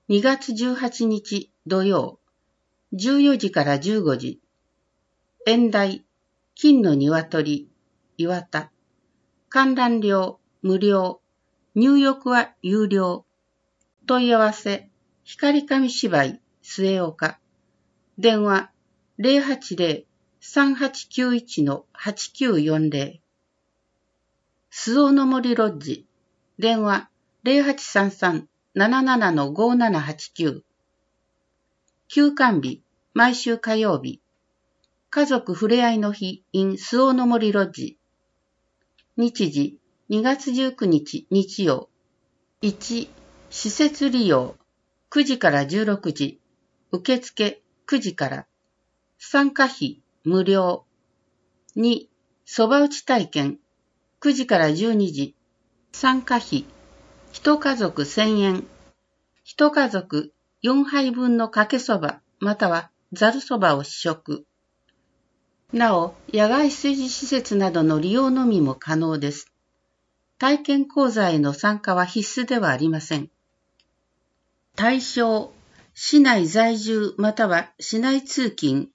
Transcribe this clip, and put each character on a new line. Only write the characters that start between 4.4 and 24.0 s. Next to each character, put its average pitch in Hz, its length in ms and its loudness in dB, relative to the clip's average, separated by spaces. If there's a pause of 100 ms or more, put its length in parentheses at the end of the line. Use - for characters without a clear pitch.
演 233 240 4
題、 202 340 -2 (520)
金 285 260 6
の 165 140 4
鶏、 151 720 0 (480)
岩 170 240 -4
田。 156 300 -10 (760)
観 269 280 2
覧 240 260 0
料、 190 380 0 (240)
無 190 160 0
料。 190 420 0 (540)
入 269 240 6
浴 269 300 0
は 247 340 0
有 208 240 0
料。 185 360 -2 (840)
問 247 200 2
い 233 60 4
合 226 60 4
わ 214 120 2
せ、 202 380 -8 (340)
光 285 440 0
紙 269 240 0
芝 170 340 0
居、 - 160 -10 (220)
末 190 380 -2
岡。 160 380 -6 (800)
電 214 260 2
話、 196 280 0 (480)
零 269 220 4
八 262 340 -6
零、 165 300 -2 (340)
三 277 340 0
八 262 340 -6
九 247 280 -2
一 233 260 -6
の 143 320 -2
八 - 400 -10
九 233 260 0
四 156 300 0
零。 139 320 -6 (1600)